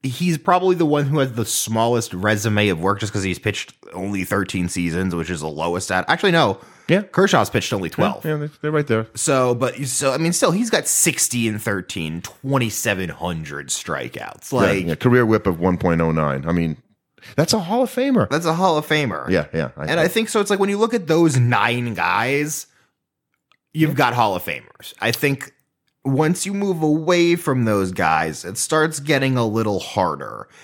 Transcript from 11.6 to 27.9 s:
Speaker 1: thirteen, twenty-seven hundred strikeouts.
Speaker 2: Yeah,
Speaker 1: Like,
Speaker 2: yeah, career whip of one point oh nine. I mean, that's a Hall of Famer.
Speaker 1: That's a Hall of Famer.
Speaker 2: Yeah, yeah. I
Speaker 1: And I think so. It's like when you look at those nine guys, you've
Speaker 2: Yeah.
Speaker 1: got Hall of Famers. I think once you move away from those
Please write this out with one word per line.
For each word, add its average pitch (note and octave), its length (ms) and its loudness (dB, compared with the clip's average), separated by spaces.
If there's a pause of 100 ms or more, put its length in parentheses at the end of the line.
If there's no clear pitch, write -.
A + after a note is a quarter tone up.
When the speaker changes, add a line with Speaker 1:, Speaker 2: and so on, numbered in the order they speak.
Speaker 1:
thirteen, F2+ 600 -4
twenty-seven G#2+ 880 -2
hundred D2+ 580 -8
strikeouts. - 840 -8
Speaker 2:
Yeah, C3 60 0
Speaker 1:
Like, G2 300 2
Speaker 2:
yeah, D#2+ 80 0
career B2 300 4
whip A2 200 2
of E2+ 140 0
one F2+ 180 2
point E2+ 240 2
oh E2 100 2
nine. C#2+ 360 0
I E2+ 60 0
mean, E2 240 0 (580)
that's E3 180 2
a A3 60 0
Hall G3+ 240 -2
of - 100 -4
Famer. G#3 360 0
Speaker 1:
That's E3 180 -2
a D#3+ 80 2
Hall F3 220 2
of D3+ 100 -4
Famer. G#2 420 -2
Speaker 2:
Yeah, E2+ 240 2
yeah. D#2 240 -2
I C#2+ 80 -8
Speaker 1:
And D#3 140 0
I D#3+ 80 2
think A3 220 -2
so. A3 100 0
It's G3+ 100 0
like G3+ 100 2
when G3 100 2
you G3+ 100 -2
look A3+ 160 0
at F#3 120 -2
those D#3+ 300 4
nine A#2+ 560 2
guys, A#2 720 -2 (1080)
you've D#3 180 2
Speaker 2:
Yeah. C3 40 -4
Speaker 1:
got B2 200 2
Hall G#2+ 200 2
of F2+ 80 -4
Famers. - 560 -12
I A#2 120 0
think C#3 420 -2 (500)
once D3+ 420 2
you G3 100 -6
move F#3+ 260 -2
away E3+ 540 2
from C3 300 0
those G2 260 0